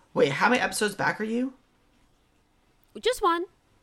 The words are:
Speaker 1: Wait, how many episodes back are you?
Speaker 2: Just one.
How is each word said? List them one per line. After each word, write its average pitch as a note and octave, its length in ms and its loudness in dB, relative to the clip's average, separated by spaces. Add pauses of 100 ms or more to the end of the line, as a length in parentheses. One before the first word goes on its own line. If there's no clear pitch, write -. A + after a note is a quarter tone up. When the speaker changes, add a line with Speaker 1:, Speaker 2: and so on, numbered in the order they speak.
(140)
Speaker 1:
Wait, D3 180 4
how F#3 180 2
many B3 120 2
episodes - 340 -4
back - 260 -2
are G#3+ 40 -4
you? B3 280 -4 (1500)
Speaker 2:
Just B4 220 0
one. F4 240 2 (380)